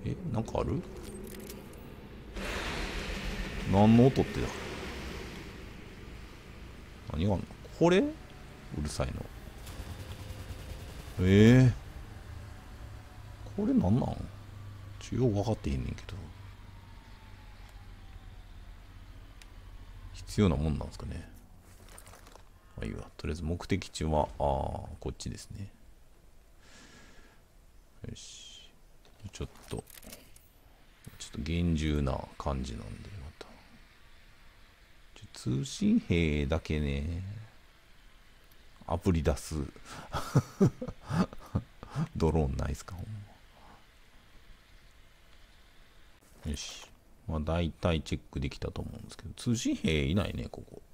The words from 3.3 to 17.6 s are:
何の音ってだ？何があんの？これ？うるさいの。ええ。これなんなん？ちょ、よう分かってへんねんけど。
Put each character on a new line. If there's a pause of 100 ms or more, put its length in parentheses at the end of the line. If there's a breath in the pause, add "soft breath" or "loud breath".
何
の
音
っ
て
だ？ (2750)
何
が
あ
ん
の？ (340)
こ
れ？
う (800)
る
さ
い
の。 (2000)
え
え。 (1800)
こ
れ
な
ん
な
ん？ (800)
ち
ょ、
よ
う
分
か
っ
て
へ
ん
ね
ん
け
ど。 (4000)